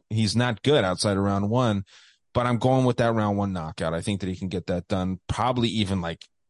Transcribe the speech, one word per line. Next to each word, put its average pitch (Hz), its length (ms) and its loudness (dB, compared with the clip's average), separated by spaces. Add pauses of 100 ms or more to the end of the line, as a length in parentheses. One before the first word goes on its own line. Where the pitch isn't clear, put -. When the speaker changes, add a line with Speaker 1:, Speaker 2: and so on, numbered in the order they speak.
Speaker 1:
<laughs> - 40 -18
Speaker 2:
he's 110 280 0
not 120 260 0
good 131 220 4
outside 95 320 0
of 98 60 0
round 101 260 0
one, 110 340 0 (500)
but 120 120 0
I'm 123 140 0
going 131 260 4
with 123 100 2
that 117 180 2
round 104 240 0
one 101 140 0
knockout. 82 420 -4
I 82 60 -2
think 98 220 -4
that 92 80 -4
he 90 80 -6
can 98 100 -6
get 87 200 -6
that 87 200 -4
done 92 400 -2
probably 120 400 0
even, 98 320 -2
like, 85 240 -6 (260)